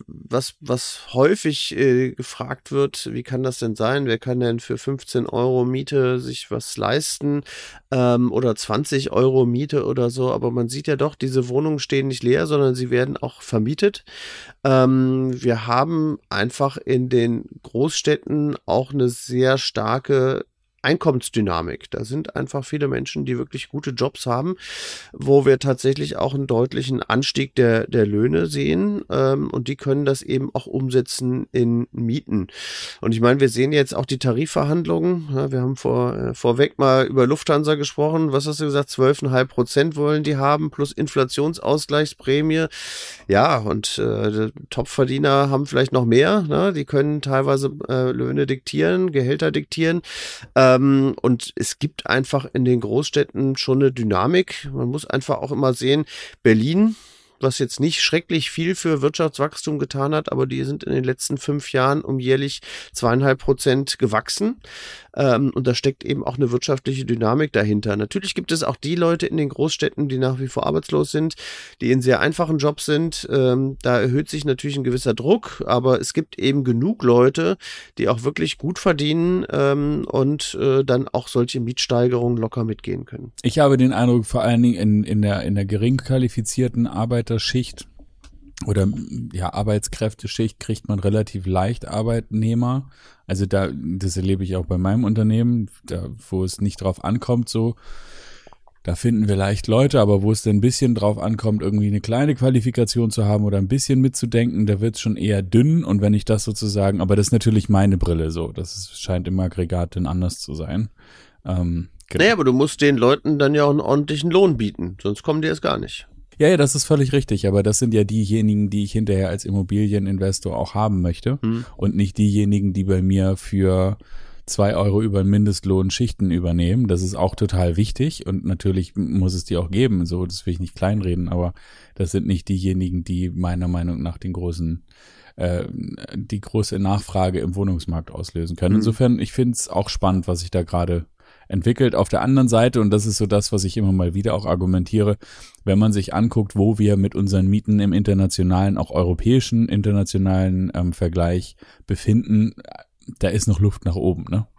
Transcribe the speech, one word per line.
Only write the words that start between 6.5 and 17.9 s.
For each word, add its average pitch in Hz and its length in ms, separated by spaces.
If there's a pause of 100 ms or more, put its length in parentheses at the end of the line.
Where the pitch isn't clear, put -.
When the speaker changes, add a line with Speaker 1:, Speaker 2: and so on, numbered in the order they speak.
Speaker 1:
was - 260
leisten? 143 640 (480)
Ähm, 123 420
oder 117 240
zwanzig 135 560
Euro 131 360
Miete 131 400
oder 123 240
so. 127 200
Aber 120 200
man 120 180
sieht 139 160
ja 147 120
doch, 143 180
diese 131 340
Wohnungen 147 300
stehen 135 300
nicht 127 120
leer, 135 240
sondern 143 300
sie 127 160
werden 127 260
auch - 240
vermietet. 131 640 (580)
Ähm, 131 680
wir 117 320
haben 151 540 (100)
einfach 123 480
in 127 320
den 117 360 (180)
Großstädten 147 920 (120)